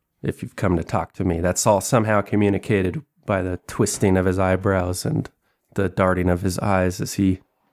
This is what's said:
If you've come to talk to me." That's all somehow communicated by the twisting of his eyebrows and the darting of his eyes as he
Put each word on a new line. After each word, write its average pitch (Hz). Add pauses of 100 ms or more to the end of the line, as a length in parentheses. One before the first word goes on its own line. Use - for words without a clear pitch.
(220)
If 139
you've -
come 90
to 82
talk 85
to 98
me." 85
That's 90
all 101
somehow 107
communicated 101 (220)
by 98
the 90 (100)
twisting 101
of 92
his 95
eyebrows 92
and - (440)
the 98
darting 90
of 90
his 92
eyes 92
as -
he 95 (320)